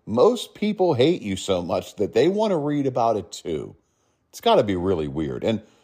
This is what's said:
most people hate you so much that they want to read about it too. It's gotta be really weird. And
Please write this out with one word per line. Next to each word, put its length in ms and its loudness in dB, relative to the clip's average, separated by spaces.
most 480 2
people 400 0
hate 260 2
you 160 -4
so 240 -2
much 360 -4
that 180 -4
they 140 4
want 240 0
to 40 0
read 300 -2
about 320 0
it 120 -10
too. 460 -8
It's 100 -20
gotta 240 4
be 120 0
really 320 -2
weird. 360 -6
And 180 0